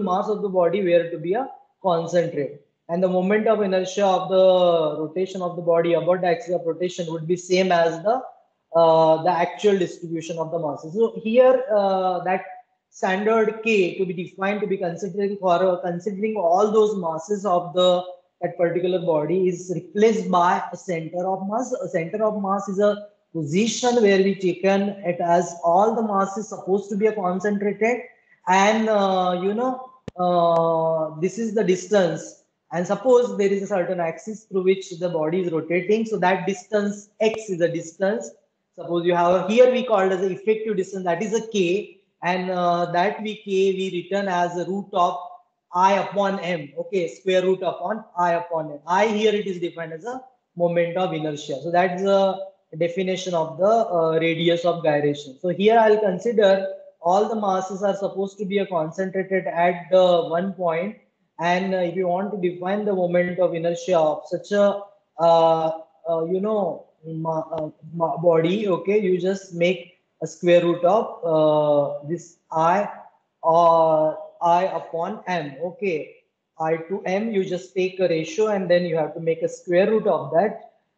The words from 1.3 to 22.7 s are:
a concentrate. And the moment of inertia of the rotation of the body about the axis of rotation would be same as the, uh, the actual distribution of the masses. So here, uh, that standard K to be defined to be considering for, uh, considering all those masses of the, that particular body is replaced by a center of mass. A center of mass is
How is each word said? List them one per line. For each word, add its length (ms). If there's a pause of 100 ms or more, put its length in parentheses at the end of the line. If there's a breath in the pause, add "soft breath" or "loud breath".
a 100 (380)
concentrate. 800 (300)
And 120
the 60
moment 380
of 140
inertia 460
of 240
the 140 (580)
rotation 400
of 140
the 60
body 320
about 280
the 60
axis 260
of 100
rotation 480
would 140
be 100
same 340
as 320
the, 140 (640)
uh, 420
the 80
actual 480
distribution 600
of 140
the 60
masses. 360
So 280
here, 320 (200)
uh, 460
that 220 (480)
standard 720
K 360
to 80
be 80 (100)
defined 380
to 40
be 120
considering 580
for, 260
uh, 140 (120)
considering 480
all 420
those 180
masses 480
of 300
the, 160 (520)
that 140
particular 440 (140)
body 340
is 260
replaced 560
by 320 (100)
a 40
center 560
of 160
mass. 240
A 160
center 360
of 180
mass 260
is 100